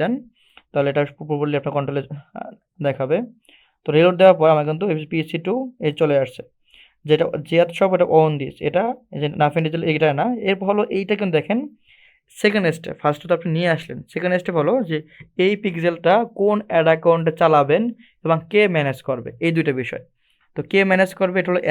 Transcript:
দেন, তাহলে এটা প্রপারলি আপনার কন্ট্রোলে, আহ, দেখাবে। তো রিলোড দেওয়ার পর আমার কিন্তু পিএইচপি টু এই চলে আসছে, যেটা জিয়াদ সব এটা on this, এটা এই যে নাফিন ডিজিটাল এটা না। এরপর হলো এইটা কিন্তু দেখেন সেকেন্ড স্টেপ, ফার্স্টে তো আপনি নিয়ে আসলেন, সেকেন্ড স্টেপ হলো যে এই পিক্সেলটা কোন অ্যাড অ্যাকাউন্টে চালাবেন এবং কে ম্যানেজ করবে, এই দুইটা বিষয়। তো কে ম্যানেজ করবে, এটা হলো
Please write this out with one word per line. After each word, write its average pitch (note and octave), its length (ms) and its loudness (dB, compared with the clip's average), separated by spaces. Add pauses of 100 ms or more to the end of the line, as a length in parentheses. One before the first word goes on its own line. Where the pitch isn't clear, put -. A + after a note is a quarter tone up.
দেন, F#3 120 -2 (600)
তাহলে C#3+ 200 0
এটা C#3+ 100 0 (160)
প্রপারলি D3 420 -4
আপনার C#3+ 160 -6
কন্ট্রোলে, C#3 340 -2
আহ, - 400 -16 (360)
দেখাবে। C3+ 300 -2 (680)
তো - 120 -6
রিলোড F3 240 4
দেওয়ার F#3 200 8
পর D#3+ 140 6
আমার D3+ 140 2
কিন্তু D#3+ 160 -4 (260)
পিএইচপি E3 360 -4
টু F#3+ 80 -2 (320)
এই D3+ 140 0
চলে D3+ 220 2
আসছে, - 200 -8 (680)
যেটা D3+ 160 4 (240)
জিয়াদ E3+ 300 2
সব G3 180 2
এটা F3 100 2 (140)
on D#3 200 4
this, C#3 140 -8 (140)
এটা E3+ 140 0 (320)
এই D#3 80 -10
যে D3 60 0 (120)
নাফিন D3 260 0
ডিজিটাল E3 240 -6
এটা D3+ 180 2 (120)
না। F#3 60 0 (220)
এরপর F#3+ 220 -2
হলো G#3 120 0 (160)
এইটা G3 220 -4
কিন্তু F#3 180 0
দেখেন G3 200 -2 (760)
সেকেন্ড G#3 280 0 (120)
স্টেপ, - 260 -12
ফার্স্টে D3 280 -2
তো F3 80 2
আপনি E3+ 180 -8
নিয়ে F3 200 0
আসলেন, C#3 220 -12 (140)
সেকেন্ড F3+ 280 -4
স্টেপ F3+ 200 -6
হলো D#3 120 0 (180)
যে D#3 80 -4 (460)
এই G3 80 2 (100)
পিক্সেলটা E3+ 520 0 (260)
কোন G#3 160 2 (140)
অ্যাড D#3+ 200 2
অ্যাকাউন্টে E3 500 2
চালাবেন D#3 420 4 (420)
এবং D#3+ 120 2 (140)
কে G#3 100 2 (160)
ম্যানেজ C#3 220 -2 (100)
করবে, B2 220 -6 (160)
এই E3 100 2
দুইটা D3+ 160 0 (100)
বিষয়। - 200 -10 (540)
তো D3+ 40 -4 (100)
কে G3 100 2 (100)
ম্যানেজ F#3 200 2 (100)
করবে, F#3 200 0
এটা F3+ 120 -2
হলো F3+ 180 0